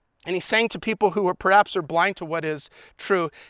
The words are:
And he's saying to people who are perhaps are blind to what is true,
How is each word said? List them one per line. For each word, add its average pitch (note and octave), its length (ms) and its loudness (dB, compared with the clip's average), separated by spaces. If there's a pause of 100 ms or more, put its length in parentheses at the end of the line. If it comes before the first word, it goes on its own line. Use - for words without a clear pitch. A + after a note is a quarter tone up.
(260)
And F3 100 -4
he's F3+ 100 -4
saying A3+ 240 0
to F#3 100 -10
people G#3 320 0
who F#3 160 0
are F3+ 60 0
perhaps G3 420 4
are F#3 60 -2
blind E3+ 360 0
to F3+ 80 -10
what D#3+ 200 -4
is D3+ 240 -6 (280)
true, F3 320 0 (200)